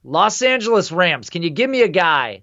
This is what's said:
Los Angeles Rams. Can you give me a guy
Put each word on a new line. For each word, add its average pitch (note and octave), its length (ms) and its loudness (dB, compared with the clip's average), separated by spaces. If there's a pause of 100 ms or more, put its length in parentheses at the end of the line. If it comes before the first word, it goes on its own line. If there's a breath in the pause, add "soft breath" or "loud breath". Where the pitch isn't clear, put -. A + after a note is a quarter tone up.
Los E3+ 360 0
Angeles A#3 500 0
Rams. E3 380 0
Can E3+ 140 -8
you E3+ 80 -2
give A3+ 180 -2
me C4 140 2
a G#3+ 60 2
guy D3+ 540 0